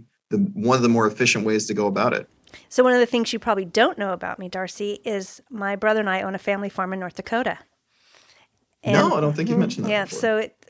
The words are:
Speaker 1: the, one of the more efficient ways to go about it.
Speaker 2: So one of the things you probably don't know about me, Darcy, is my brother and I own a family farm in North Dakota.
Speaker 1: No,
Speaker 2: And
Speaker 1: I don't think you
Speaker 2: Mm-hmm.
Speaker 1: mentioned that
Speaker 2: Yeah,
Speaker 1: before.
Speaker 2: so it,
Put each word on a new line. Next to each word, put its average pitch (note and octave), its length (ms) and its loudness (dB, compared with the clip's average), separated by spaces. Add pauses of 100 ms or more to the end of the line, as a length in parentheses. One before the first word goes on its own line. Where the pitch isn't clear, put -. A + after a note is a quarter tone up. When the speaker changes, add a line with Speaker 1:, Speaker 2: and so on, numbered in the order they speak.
(320)
Speaker 1:
the, G#2+ 60 0
one G#2 400 2
of B2 40 2
the A#2+ 80 6
more A2+ 160 4
efficient G#2+ 400 0
ways G#2+ 220 0
to G#2+ 80 -4
go G#2 100 0
about G2+ 280 0
it. - 140 -4 (420)
Speaker 2:
So - 120 2
one B3+ 120 6
of B3 80 4
the A#3+ 40 4
things A#3 280 -2
you A#3 40 -4
probably G3+ 280 -2
don't A3+ 340 2
know G3 140 -2
about F3+ 260 -8
me, F#3 100 -12
Darcy, G3 540 -8
is G3+ 480 -8
my G3+ 240 -6
brother G#3+ 240 2
and G#3 100 -2
I F#3+ 140 -2
own F#3+ 100 -6
a F#3+ 60 -6
family G3+ 300 -4
farm F#3+ 240 -6
in F#3+ 80 -6
North F3+ 160 -10
Dakota. A3+ 420 -4 (1300)
Speaker 1:
No, D#3 220 4
Speaker 2:
And E4+ 60 2
Speaker 1:
I - 60 2
don't D3+ 160 2
think E3 140 -2
you D#3 60 2
Speaker 2:
Mm-hmm. F#3 40 4
Speaker 1:
mentioned A3 260 0
that G3+ 40 -2
Speaker 2:
Yeah, G#3 160 2
Speaker 1:
before. - 140 -10
Speaker 2:
so A3 180 0
it, A3 180 -4 (140)